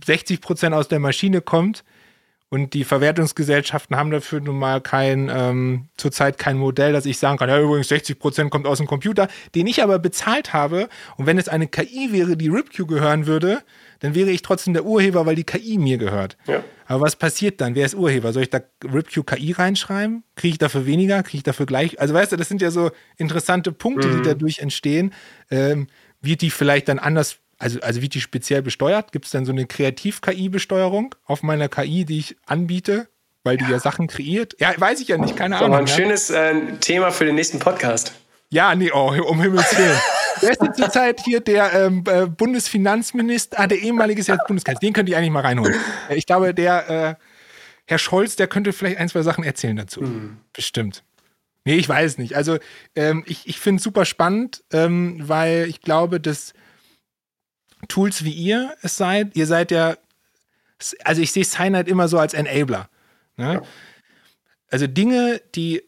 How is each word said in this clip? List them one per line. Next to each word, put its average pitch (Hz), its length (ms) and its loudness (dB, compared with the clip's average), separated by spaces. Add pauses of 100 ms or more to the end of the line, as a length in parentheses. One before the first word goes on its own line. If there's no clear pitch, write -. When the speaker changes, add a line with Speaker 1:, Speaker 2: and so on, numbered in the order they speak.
Speaker 1:
sechzig - 360 0
Prozent 165 340 -2
aus 151 140 0
der 156 100 0
Maschine 165 420 0
kommt 175 420 0 (680)
und 139 260 -2
die 143 80 0
Verwertungsgesellschaften 147 1120 0
haben 151 140 0
dafür 151 300 -4
nun 143 180 -4
mal 135 200 0
kein, 135 540 0
ähm, 127 540 0 (100)
zurzeit 139 400 0
kein 135 200 0
Modell, 135 360 2
dass 143 140 0
ich 127 100 -2
sagen 139 220 0
kann, 123 100 0
„Ja, 139 100 4
übrigens, 147 280 2
sechzig 147 320 -2
Prozent 147 320 0
kommt 147 160 -2
aus 139 100 2
dem 151 100 -2
Computer“, 190 400 0 (280)
den 170 100 2
ich 240 160 2
aber 202 160 4
bezahlt 214 560 -2
habe. 165 340 0 (300)
Und 135 80 -6
wenn 170 140 4
es 175 100 -2
eine 160 180 0
K - 140 -4
I 254 300 -6
wäre, 180 260 2
die 156 120 0
ripq 202 360 -2
gehören 151 400 2
würde, 175 380 0 (380)
dann 143 120 -2
wäre 190 160 2
ich 180 140 -2
trotzdem 185 300 0
der 160 120 0
Urheber, 196 400 4
weil 160 100 2
die 160 100 -2
K - 120 -4
I 220 220 -4
mir 131 180 2
gehört. 101 480 -4
Speaker 2:
Ja. - 180 -2 (240)
Speaker 1:
Aber 135 180 2
was 156 100 0
passiert 196 460 -2
dann? 120 120 -2
Wer 139 120 2
ist 135 100 -4
Urheber? 131 380 0
Soll 131 100 0
ich 123 60 -2
da 131 100 -2 (240)
ripq 143 420 -4
K - 120 -4
I 151 160 -4
reinschreiben? 202 720 -2 (100)
Kriege 170 160 0
ich 156 60 -4
dafür 139 280 0
weniger? 185 380 2
Kriege - 140 -8
ich 135 60 -8
dafür 143 220 -2
gleich? 131 360 -2
Also 147 120 2
weißt 196 200 4
du, - 20 0
das 165 140 -4
sind 196 120 -4
ja 175 80 2
so 170 220 0 (240)
interessante 170 560 -2
Punkte, 151 380 -2
die 127 80 2
Speaker 2:
Mhm. 123 60 0
Speaker 1:
dadurch 151 360 0
entstehen. 147 540 -2 (360)
Ähm, 139 380 0 (320)
wird 156 220 -2
die 165 80 0
vielleicht 143 400 2
dann 139 100 0
anders, 151 380 0 (220)
also, 120 200 -4
also 117 220 -4
wird 139 140 -4
die 135 40 -4
speziell 135 420 -2
besteuert? 147 520 -2
Gibt's - 160 -10
dann 131 160 -2
so 131 80 -2
eine 131 140 -2
Kreativ-K-I-Besteuerung 190 1500 -2 (100)
auf 147 180 -4
meiner 151 260 0
K - 140 -4
I, 160 200 0
die 151 140 -4
ich - 180 -8 (100)
anbiete, 180 600 -2 (360)
weil 127 120 2
die 131 100 -2
ja 127 80 0
Speaker 2:
Ja. 123 60 0
Speaker 1:
Sachen 143 280 -2
kreiert? 175 520 -6
Ja, 170 160 4
weiß 202 240 2
ich 262 80 -8
ja 170 100 2
nicht, - 200 -2
keine 185 160 -2
Speaker 2:
Das - 80 -2
ist - 40 6
aber 139 100 6
Speaker 1:
Ahnung, 139 120 2
Speaker 2:
ein - 20 2
Speaker 1:
ja. 139 60 2
Speaker 2:
schönes, 196 340 2
äh, 156 520 0
Thema 180 300 2
für 175 120 -2
den 151 120 2
nächsten 156 240 -2
Podcast. 123 540 0 (380)
Speaker 1:
Ja, 170 240 4
nee, 180 180 2
oh, 139 200 2 (140)
um 165 140 2
Himmels 185 360 2
Willen. 170 200 4 (220)
Speaker 2:
<laughs> - 220 -2
Speaker 1:
Wer 214 100 6
ist - 100 -2
denn 302 120 2
zurzeit 240 500 2
hier 233 160 0
der, 202 340 2
ähm, 185 340 2
äh, 185 180 4
Bundesfinanzminister, 226 1300 0
ah, 196 80 4
der 190 120 2
ehemalige 214 420 0
ist 175 60 -2
jetzt 196 200 2
Bundeskanzler. 170 320 -2
Den 208 140 0
könnte 196 180 2
ich 165 60 2
eigentlich 165 140 2
mal 147 100 2
reinholen. 123 340 2 (340)
Äh, 143 60 -2
ich 160 100 -2
glaube, 185 280 4
der, 175 360 2
äh, 160 260 -2 (720)
Herr 165 120 0
Scholz, 196 380 0
der 185 120 2
könnte 196 260 -2
vielleicht 190 240 -4
ein, 175 120 -2
zwei 165 120 0
Sachen 160 220 0
erzählen 135 340 -4
dazu. 104 240 -10
Speaker 2:
Mhm. 110 360 -8 (160)
Speaker 1:
Bestimmt. - 500 -6 (600)
Nee, 147 120 2
ich 165 120 2
weiß 147 300 2
nicht. 127 180 -8
Also, 151 220 0 (380)
ähm, 156 320 0
ich, - 200 -12
ich 175 120 -10
find's 196 240 2
super 202 220 2
spannend, 208 640 -2
ähm, 170 560 0
weil 165 420 2
ich - 120 -12
glaube, 170 380 0
dass 156 340 -6 (1300)
Tools 190 360 -2
wie 156 80 -4
ihr 214 500 -4
es - 160 -6
seid, 202 380 -2
ihr 160 120 0
seid 170 240 2
ja, 165 240 2 (1080)
also 160 180 2
ich 160 100 0
sehe 190 140 0
Cyanide 180 440 0
immer 185 180 4
so 170 100 2
als 151 160 2
Enabler, 139 560 -2 (480)
ne? 135 180 -4
Speaker 2:
Ja. 185 60 -6 (1080)
Speaker 1:
Also 139 160 0
Dinge, 240 540 0 (140)
die, 165 320 -4